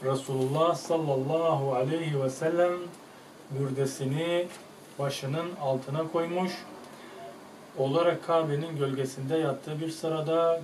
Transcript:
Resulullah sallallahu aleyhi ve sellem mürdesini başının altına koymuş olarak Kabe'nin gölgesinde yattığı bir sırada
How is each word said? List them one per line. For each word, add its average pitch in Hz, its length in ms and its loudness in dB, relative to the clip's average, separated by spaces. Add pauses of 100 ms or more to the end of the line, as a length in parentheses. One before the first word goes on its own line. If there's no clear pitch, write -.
Resulullah 135 720 2
sallallahu 147 1000 2
aleyhi 147 480 2
ve 135 60 2
sellem 170 420 2 (880)
mürdesini 139 880 0 (520)
başının 143 640 -4
altına 139 500 0
koymuş 175 400 0 (1300)
olarak 156 500 4
Kabe'nin 160 500 2
gölgesinde 135 600 -2
yattığı 151 420 -2
bir 160 100 -2
sırada 160 760 2